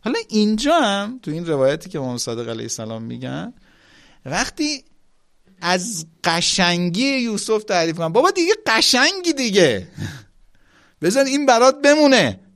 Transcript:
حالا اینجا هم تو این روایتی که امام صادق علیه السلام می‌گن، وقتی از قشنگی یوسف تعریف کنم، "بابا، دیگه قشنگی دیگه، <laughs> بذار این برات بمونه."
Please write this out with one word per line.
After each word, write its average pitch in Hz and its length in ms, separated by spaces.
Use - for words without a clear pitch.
حالا 269 140
اینجا 220 520
هم 208 420
تو - 80
این 165 160
روایتی 143 440
که 165 80
امام 127 180
صادق 117 320
علیه 113 140
السلام 113 400
می‌گن، 131 500
وقتی 262 600
از 180 460
قشنگی 175 800
یوسف 220 580
تعریف 170 340
کنم، 165 140
"بابا، 277 180
دیگه 349 220
قشنگی 302 680
دیگه، 185 520
<laughs> - 640
بذار 214 220
این 277 220
برات 262 380
بمونه." 269 560